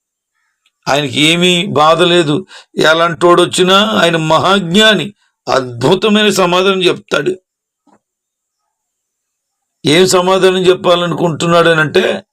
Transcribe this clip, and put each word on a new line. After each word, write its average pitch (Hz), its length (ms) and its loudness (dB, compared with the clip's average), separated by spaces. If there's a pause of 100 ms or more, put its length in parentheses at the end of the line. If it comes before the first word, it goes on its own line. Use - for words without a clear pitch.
(880)
ఆయనకి 135 340 -2
ఏమీ 175 440 0
బాధ 151 360 0
లేదు. 170 440 0 (320)
ఎలాంటోడొచ్చినా 175 1080 2
ఆయన 175 320 0
మహాజ్ఞాని, 170 960 0 (360)
అద్భుతమైన 135 800 0
సమాధానం 185 540 0
చెప్తాడు. 151 520 -4 (2500)
ఏం 165 220 2
సమాధానం 185 500 2
చెప్పాలనుకుంటున్నాడనంటే, 170 1700 0